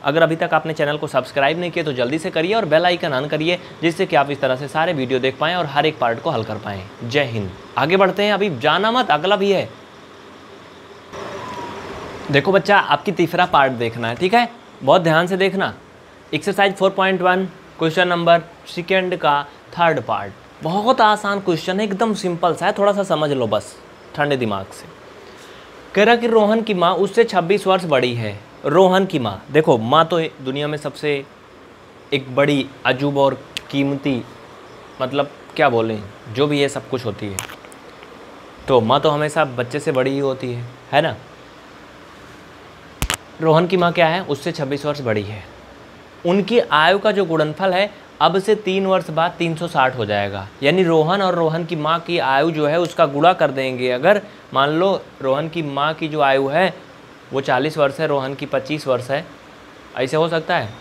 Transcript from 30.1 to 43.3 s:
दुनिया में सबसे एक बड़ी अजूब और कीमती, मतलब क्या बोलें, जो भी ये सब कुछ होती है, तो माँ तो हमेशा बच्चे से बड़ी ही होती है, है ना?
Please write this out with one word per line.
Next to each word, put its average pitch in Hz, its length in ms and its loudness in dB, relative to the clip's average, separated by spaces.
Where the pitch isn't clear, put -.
दुनिया 139 280 -4
में 151 100 -6
सबसे 143 460 -4
एक 131 240 -4
बड़ी 143 300 2
अजूब 139 320 0
और 135 160 4
कीमती, 139 520 -2
मतलब 139 300 -2
क्या 151 120 4
बोलें, 113 340 0
जो 123 180 0
भी 147 140 0
ये 139 80 4
सब 135 200 -8
कुछ 123 160 -4
होती 104 220 -6
है, 95 100 -8
तो 131 140 4
माँ 123 180 2
तो 160 100 2
हमेशा 151 360 0
बच्चे 123 340 -6
से 156 120 -4
बड़ी 131 180 0
ही 139 100 -2
होती 131 320 -4
है, 120 120 -8
है 143 100 4
ना? 139 120 -2